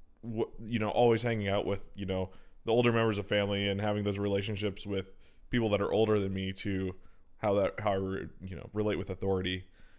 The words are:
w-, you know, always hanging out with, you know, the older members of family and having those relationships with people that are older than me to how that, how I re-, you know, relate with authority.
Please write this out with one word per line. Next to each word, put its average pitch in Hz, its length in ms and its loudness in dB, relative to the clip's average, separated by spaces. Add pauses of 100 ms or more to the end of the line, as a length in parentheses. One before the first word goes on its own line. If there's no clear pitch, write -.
(220)
w-, 113 280 -4 (140)
you 113 140 -2
know, 107 100 0
always 117 340 4
hanging 113 260 0
out 101 180 0
with, - 280 -4
you 101 120 -6
know, 92 240 -2 (340)
the 113 80 0
older 120 180 6
members 113 280 2
of 101 80 -6
family 101 420 2
and 101 140 0
having 104 220 0
those 101 140 0
relationships 101 680 -2
with 95 260 -6 (380)
people 117 180 2
that 101 120 2
are 98 120 0
older 107 260 4
than 98 140 0
me 95 200 -4
to 95 420 -4 (440)
how 104 160 2
that, 98 260 2
how 104 120 2
I 98 40 2
re-, 95 320 -4 (140)
you 92 140 -10
know, - 160 -12
relate 104 240 2
with 95 140 -4
authority. 92 560 0 (320)